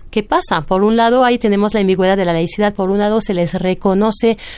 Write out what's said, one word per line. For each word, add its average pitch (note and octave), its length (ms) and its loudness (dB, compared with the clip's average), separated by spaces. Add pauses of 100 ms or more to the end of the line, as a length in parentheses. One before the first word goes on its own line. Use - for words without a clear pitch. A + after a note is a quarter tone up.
¿qué G#3+ 140 -4
pasa? G#3 380 -2
Por F#3+ 220 0
un A3 120 2
lado, A#3+ 300 4
ahí A#3+ 120 2
tenemos G#3 360 0
la G#3+ 80 2
ambigüedad F#3+ 360 2
de F#3+ 80 0
la E3+ 80 0
laicidad. G#3 400 0
Por F#3+ 180 -4
un G3+ 80 0
lado, G#3 200 0
se G#3 140 -4
les F3 200 -2
reconoce G3 840 0 (200)